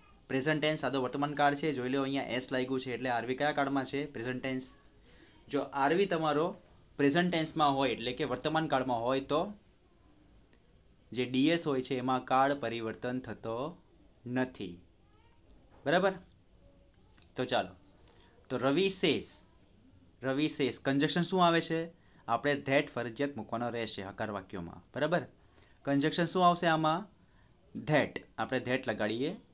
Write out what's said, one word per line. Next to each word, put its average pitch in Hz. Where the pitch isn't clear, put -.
પ્રેઝન્ટ 139
ટેન્સ, 151
સાદો 131
વર્તમાન 143
કાળ 143
છે. 151
જોઈ 127
લો 139
અહીંયા 135
એસ 127
લાગ્યું 127
છે, 127
એટલે 127
આરવી 120
કયા 143
કાળમાં 139
છે? 143
પ્રેઝન્ટ 127
ટેન્સ. 131
જો 139
આરવી 147
તમારો 160
પ્રેઝન્ટ 165
ટેન્સમાં 156
હોય 135
એટલે 113
કે 147
વર્તમાન 151
કાળમાં 131
હોય 131
તો 165
જે 123
ડીએસ 135
હોય 131
છે 127
એમાં 127
કાળ 135
પરિવર્તન 117
થતો 120
નથી. 120
બરાબર? 185
તો 131
ચાલો, 113
તો 127
રવિ 143
says, 147
રવિ 135
says, 139
કન્જક્શન 147
શું 180
આવે 165
છે? 165
આપણે 127
that 139
ફરજિયાત 120
મૂકવાનો 117
રહેશે 110
હકાર 101
વાક્યોમાં. 95
બરાબર? 151
કન્જક્શન 151
શું 180
આવશે 175
આમાં? 160
That. 147
આપણે 113
that 123
લગાડીએ 113